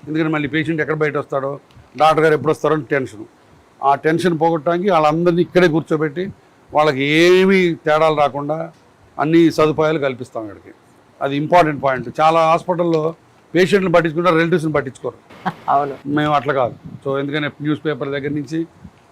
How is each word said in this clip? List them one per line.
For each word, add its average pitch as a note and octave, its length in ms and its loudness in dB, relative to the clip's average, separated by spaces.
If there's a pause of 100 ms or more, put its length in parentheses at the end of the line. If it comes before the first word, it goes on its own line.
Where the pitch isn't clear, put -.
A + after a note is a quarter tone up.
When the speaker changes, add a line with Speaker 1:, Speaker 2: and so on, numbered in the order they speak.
Speaker 1:
ఎందుకంటే D#3 220 -2
మళ్ళీ D3+ 180 -2
పేషెంట్ D3+ 340 -4
ఎక్కడ D3+ 140 -4
బయట D3+ 220 -2
వస్తాడో, C#3 420 -6 (380)
డాక్టర్ D#3 260 4
గారు D#3+ 100 4
ఎప్పుడు D3+ 180 0
వస్తారో D3+ 240 0
అని D#3 80 -4
టెన్షన్. B2 420 -6 (580)
ఆ C#3 120 4
టెన్షన్ D#3+ 440 -2
పోగొట్టడానికి E3+ 500 0
వాళ్ళందరినీ E3+ 520 2
ఇక్కడే F3+ 260 2
కూర్చోబెట్టి D#3 640 -4 (420)
వాళ్ళకి C#3+ 300 2
ఏమీ F3+ 720 4
తేడాలు D#3 400 2
రాకుండా D3 560 -2 (480)
అన్ని D#3+ 320 2
సదుపాయాలు D#3 480 0
కల్పిస్తాం B2+ 440 -6
ఇక్కడికి. F#2+ 320 -18 (460)
అది C#3 160 -2
ఇంపార్టెంట్ D3+ 460 2
పాయింట్. B2 360 -4
చాలా D#3+ 260 4
హాస్పిటల్లో E3 680 0 (400)
పేషెంట్ని F#3 360 2
పట్టించుకుంటారు, E3+ 440 2
రిలేటివ్స్ని E3 360 0
పట్టించుకోరు. C3 440 -6 (540)
Speaker 2:
అవును. C#3 260 0 (100)
Speaker 1:
మేము D3+ 280 0
అట్లా D3 200 0
కాదు. B2+ 220 -2 (300)
So, C3+ 140 -2
ఎందుకంటే C#3+ 280 -4 (140)
న్యూస్ D3 240 -4
పేపర్ C#3+ 240 -4
దగ్గర C#3 200 -6
నుంచి D3+ 380 -6 (440)